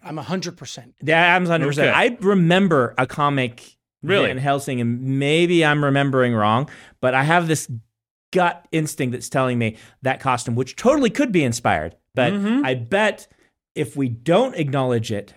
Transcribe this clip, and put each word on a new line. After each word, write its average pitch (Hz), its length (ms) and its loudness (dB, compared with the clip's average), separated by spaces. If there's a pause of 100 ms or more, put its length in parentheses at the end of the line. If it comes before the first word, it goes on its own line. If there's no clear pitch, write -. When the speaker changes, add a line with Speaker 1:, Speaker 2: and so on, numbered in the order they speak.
Speaker 1:
I'm 156 160 -12
a 143 40 -10
hundred 175 360 -8
percent. - 420 -18
Speaker 2:
Yeah, 156 180 0
Adam's 175 300 4
a 170 40 2
hundred 160 160 0
percent. 143 220 2
Speaker 3:
Okay. 120 60 4
Speaker 2:
I 233 240 2
remember 180 760 2
a 131 80 0
comic 139 720 -2 (260)
Speaker 3:
Really? 165 260 0
Speaker 2:
Van 131 100 -6
Helsing, 139 420 -2
and 120 200 -2 (180)
maybe 160 460 2
I'm 147 180 2
remembering 139 520 2
wrong, 110 340 2 (320)
but 127 140 0
I 135 100 2
have 165 240 2
this - 200 -2 (640)
gut 175 380 -2
instinct 151 420 -4
that's 123 160 -10
telling 127 300 -2
me 110 180 -2 (260)
that 131 180 -2
costume, 123 340 -4
which 127 220 -4
totally 269 340 2
could 277 220 -2
be 175 100 2
inspired, 101 540 -2 (180)
but 131 180 0
Speaker 3:
Mm-hmm. 214 320 0
Speaker 2:
I 131 100 -2
bet 196 520 -2 (480)
if 139 220 -6
we 135 120 -2
don't 175 460 0
acknowledge 131 560 -2
it, 101 260 -8